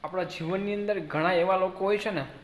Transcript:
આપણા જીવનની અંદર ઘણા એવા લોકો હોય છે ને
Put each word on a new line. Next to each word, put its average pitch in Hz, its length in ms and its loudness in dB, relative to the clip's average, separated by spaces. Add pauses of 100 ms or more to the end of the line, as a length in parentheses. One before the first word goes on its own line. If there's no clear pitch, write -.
આપણા 180 160 -2
જીવનની 185 500 -2
અંદર 208 260 0
ઘણા 156 340 0
એવા 180 240 4
લોકો 185 280 0
હોય 208 120 4
છે 208 140 -2
ને 147 140 -2 (180)